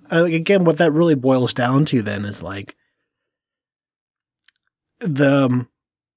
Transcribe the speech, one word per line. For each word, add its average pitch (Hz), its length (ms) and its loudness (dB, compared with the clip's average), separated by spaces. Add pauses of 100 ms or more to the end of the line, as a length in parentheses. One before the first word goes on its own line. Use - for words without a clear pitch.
(120)
uh, 170 120 2
again, 175 400 0
what 160 140 2
that 156 160 2
really 160 220 4
boils 127 380 0
down 131 320 0
to 131 160 0
then 104 240 -6
is, 101 160 -8
like, 98 340 -12 (2250)
the, 139 460 0
um, 123 240 -2 (480)